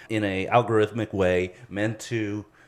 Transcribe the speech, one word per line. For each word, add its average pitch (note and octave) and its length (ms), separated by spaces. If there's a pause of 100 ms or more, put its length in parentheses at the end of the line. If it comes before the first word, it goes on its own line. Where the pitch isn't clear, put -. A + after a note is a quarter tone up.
in A2 160
a F#2+ 220
algorithmic A2+ 680
way F2+ 420 (120)
meant G#2+ 340
to G#2+ 440 (220)